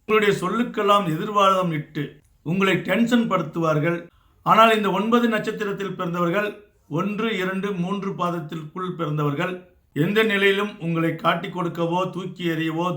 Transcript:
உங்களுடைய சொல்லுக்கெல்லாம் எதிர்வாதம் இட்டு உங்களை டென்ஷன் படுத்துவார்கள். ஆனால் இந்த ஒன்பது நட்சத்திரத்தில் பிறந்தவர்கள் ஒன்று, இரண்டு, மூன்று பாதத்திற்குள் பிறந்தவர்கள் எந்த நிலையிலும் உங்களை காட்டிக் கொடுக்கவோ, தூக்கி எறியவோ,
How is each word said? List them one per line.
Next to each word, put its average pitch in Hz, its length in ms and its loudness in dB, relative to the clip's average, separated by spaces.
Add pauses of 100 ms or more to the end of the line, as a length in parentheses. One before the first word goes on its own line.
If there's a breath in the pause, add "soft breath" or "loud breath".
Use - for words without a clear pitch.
உங்களுடைய 208 260 4
சொல்லுக்கெல்லாம் 208 720 2
எதிர்வாதம் 190 640 2
இட்டு 151 320 -4 (420)
உங்களை 190 340 2
டென்ஷன் 226 480 2
படுத்துவார்கள். 165 720 0 (480)
ஆனால் 220 280 8
இந்த 202 160 2
ஒன்பது 226 380 2
நட்சத்திரத்தில் 196 680 -4
பிறந்தவர்கள் 180 520 -2 (420)
ஒன்று, 202 460 -2
இரண்டு, 185 400 -4
மூன்று 185 380 -4
பாதத்திற்குள் 175 800 -6
பிறந்தவர்கள் 151 580 -2 (440)
எந்த 190 280 2
நிலையிலும் 202 460 2 (100)
உங்களை 165 340 0
காட்டிக் 180 420 -2
கொடுக்கவோ, 170 520 -2
தூக்கி 180 400 -8
எறியவோ, 160 380 -2 (100)